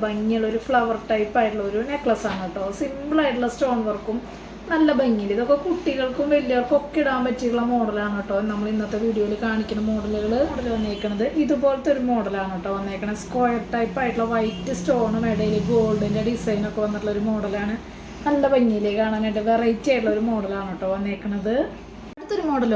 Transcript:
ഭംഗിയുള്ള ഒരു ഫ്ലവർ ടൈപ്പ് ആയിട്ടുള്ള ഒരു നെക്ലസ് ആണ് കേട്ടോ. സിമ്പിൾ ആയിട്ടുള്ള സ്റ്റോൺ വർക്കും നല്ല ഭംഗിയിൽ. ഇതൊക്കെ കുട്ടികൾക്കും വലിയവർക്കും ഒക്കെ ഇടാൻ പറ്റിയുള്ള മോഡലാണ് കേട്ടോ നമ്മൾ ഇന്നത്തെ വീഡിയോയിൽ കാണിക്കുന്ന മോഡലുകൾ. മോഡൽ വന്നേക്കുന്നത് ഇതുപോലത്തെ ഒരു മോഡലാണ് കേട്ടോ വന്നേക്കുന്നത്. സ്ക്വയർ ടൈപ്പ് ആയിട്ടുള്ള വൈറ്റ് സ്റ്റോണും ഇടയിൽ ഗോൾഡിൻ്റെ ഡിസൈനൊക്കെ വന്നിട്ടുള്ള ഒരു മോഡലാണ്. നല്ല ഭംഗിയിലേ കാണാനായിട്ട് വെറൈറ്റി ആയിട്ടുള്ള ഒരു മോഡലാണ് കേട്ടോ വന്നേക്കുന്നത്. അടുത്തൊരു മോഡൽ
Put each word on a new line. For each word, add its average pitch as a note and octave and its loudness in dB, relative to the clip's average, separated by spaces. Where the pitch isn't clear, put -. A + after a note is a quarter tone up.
ഭംഗിയുള്ള A3 0
ഒരു A3+ 0
ഫ്ലവർ A3+ 2
ടൈപ്പ് G#3+ 0
ആയിട്ടുള്ള G#3 0
ഒരു G#3+ -2
നെക്ലസ് A#3+ 0
ആണ് F#3+ -6
കേട്ടോ. F#3+ -6
സിമ്പിൾ C#4+ -2
ആയിട്ടുള്ള A#3+ 0
സ്റ്റോൺ B3 0
വർക്കും G#3+ -4
നല്ല D#4 6
ഭംഗിയിൽ. G#3+ 2
ഇതൊക്കെ A#3+ 4
കുട്ടികൾക്കും C4+ 0
വലിയവർക്കും B3 2
ഒക്കെ D4 -2
ഇടാൻ B3+ 0
പറ്റിയുള്ള A#3+ 0
മോഡലാണ് G#3 0
കേട്ടോ G3 -2
നമ്മൾ G#3 -2
ഇന്നത്തെ G#3 -2
വീഡിയോയിൽ G#3+ 0
കാണിക്കുന്ന G#3+ -2
മോഡലുകൾ. G#3 -2
മോഡൽ B3 -4
വന്നേക്കുന്നത് G#3 -2
ഇതുപോലത്തെ C4+ 2
ഒരു B3 -2
മോഡലാണ് G3 -2
കേട്ടോ F3+ -4
വന്നേക്കുന്നത്. G3 -4
സ്ക്വയർ A#3+ 2
ടൈപ്പ് A#3 0
ആയിട്ടുള്ള A#3 0
വൈറ്റ് A3+ -2
സ്റ്റോണും A3+ 2
ഇടയിൽ G#3+ 2
ഗോൾഡിൻ്റെ G#3 2
ഡിസൈനൊക്കെ G#3+ -2
വന്നിട്ടുള്ള G#3 -2
ഒരു G3+ -2
മോഡലാണ്. G#3 -2
നല്ല C#4+ 4
ഭംഗിയിലേ G#3+ 4
കാണാനായിട്ട് A3 0
വെറൈറ്റി A3+ 2
ആയിട്ടുള്ള A3 2
ഒരു G#3+ 0
മോഡലാണ് G3 -2
കേട്ടോ F#3+ -4
വന്നേക്കുന്നത്. G3+ -2
അടുത്തൊരു E4+ -4
മോഡൽ A#3+ 2